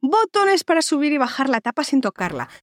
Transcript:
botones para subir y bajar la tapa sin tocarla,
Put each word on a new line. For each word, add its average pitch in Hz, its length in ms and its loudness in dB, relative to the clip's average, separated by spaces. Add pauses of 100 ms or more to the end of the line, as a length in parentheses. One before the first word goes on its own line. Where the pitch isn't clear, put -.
botones 392 640 2
para 330 180 0
subir 294 320 0
y 294 60 0
bajar 269 300 -2
la 233 120 0
tapa 240 220 -6
sin 277 200 2
tocarla, 165 460 -6 (140)